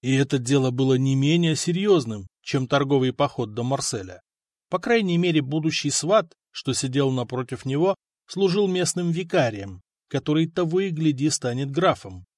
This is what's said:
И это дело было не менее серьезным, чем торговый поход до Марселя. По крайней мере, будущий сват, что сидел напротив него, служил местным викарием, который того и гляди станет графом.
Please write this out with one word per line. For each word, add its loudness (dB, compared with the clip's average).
И 0
это 2
дело 2
было 2
не 2
менее 2
серьезным, 0
чем -2
торговый 2
поход -2
до -6
Марселя. -6
По -2
крайней 2
мере, 2
будущий -2
сват, 2
что -6
сидел 0
напротив -6
него, 0
служил 2
местным 0
викарием, -2
который 0
того 0
и -2
гляди 0
станет -4
графом. -2